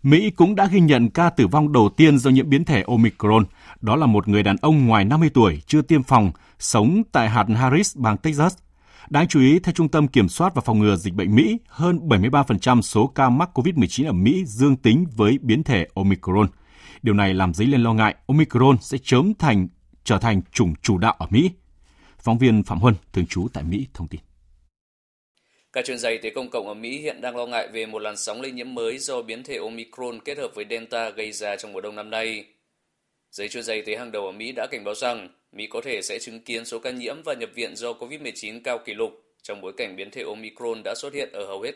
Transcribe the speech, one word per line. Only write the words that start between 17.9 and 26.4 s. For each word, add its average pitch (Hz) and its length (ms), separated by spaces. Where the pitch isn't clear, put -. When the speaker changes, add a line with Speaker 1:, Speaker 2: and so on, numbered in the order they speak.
Speaker 1:
ngại 107 220
Omicron 135 540
sẽ - 220
chớm 160 300
thành, 104 340
trở 104 140
thành 104 240
chủng 87 300
chủ 98 160
đạo 110 220
ở - 100
Mỹ. 156 220
Phóng 117 180
viên 113 260
Phạm 87 160
Huân, 113 140
thường 90 120
trú 95 280
tại 78 100
Mỹ, 101 300
thông 80 140
tin. 80 140
Speaker 2:
Các 127 120
chuyên 123 140
gia 117 100
y 113 140
tế 110 60
công 127 200